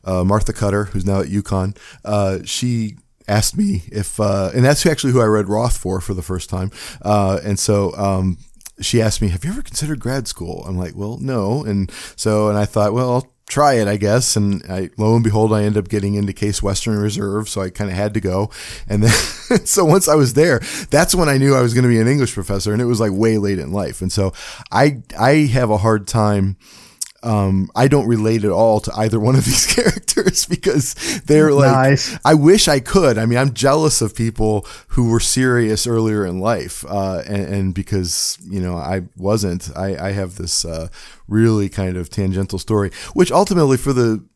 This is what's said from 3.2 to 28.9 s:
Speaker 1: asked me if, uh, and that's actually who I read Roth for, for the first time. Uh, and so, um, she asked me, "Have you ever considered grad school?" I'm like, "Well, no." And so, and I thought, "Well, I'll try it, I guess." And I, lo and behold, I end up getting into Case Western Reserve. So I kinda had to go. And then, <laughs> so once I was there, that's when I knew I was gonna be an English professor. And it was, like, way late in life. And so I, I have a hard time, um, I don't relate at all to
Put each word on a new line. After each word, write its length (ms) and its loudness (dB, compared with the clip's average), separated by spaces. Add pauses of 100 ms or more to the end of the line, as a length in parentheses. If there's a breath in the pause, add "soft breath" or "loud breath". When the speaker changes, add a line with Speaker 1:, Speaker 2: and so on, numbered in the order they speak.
Speaker 1:
asked 280 0
me 360 0
if, 280 -6
uh, 360 0
and 100 4
that's 220 2
actually 260 0
who 80 4
I 40 4
read 240 2
Roth 280 0
for, 240 -4
for 140 -6
the 80 -6
first 260 -6
time. 220 -4 (320 loud breath)
Uh, 400 2
and 160 -2
so, 360 0
um, 440 -2 (400)
she 220 0
asked 220 0
me, 60 0
"Have 140 -4
you 60 -6
ever 140 -6
considered 360 -6
grad 280 -6
school?" 400 -10
I'm 100 -4
like, 180 -6
"Well, 220 -8
no." 480 -2
And 260 -2 (240 loud breath)
so, 320 0
and 120 2
I 60 2
thought, 280 0
"Well, 180 -2
I'll 160 -2 (220)
try 240 4
it, 140 2
I 100 -2
guess." 380 2
And 340 0
I, 300 -6
lo 160 4
and 80 4
behold, 280 2
I 120 2
end 140 0
up 120 -4
getting 240 -2
into 180 -2
Case 300 -4
Western 340 -2
Reserve. 540 -2
So 120 -6
I 100 -6
kinda 240 -6
had 180 -2
to 60 -2
go. 320 -2 (360 loud breath)
And 140 0
then, 100 6
<laughs> 540 0
so 180 2
once 240 4
I 60 4
was 220 4
there, 240 4 (320 loud breath)
that's 240 2
when 120 2
I 120 2
knew 160 4
I 60 4
was 120 2
gonna 140 4
be 120 4
an 80 4
English 280 0
professor. 360 -4
And 80 0
it 60 0
was, 140 0
like, 140 0
way 260 2
late 180 0
in 140 -6
life. 280 -6
And 120 -4
so 200 0 (400 loud breath)
I, 300 2 (180)
I 280 4
have 240 2
a 80 2
hard 280 0
time, 480 0 (680 loud breath)
um, 520 0
I 120 4
don't 200 4
relate 360 2
at 80 2
all 280 4
to 160 -6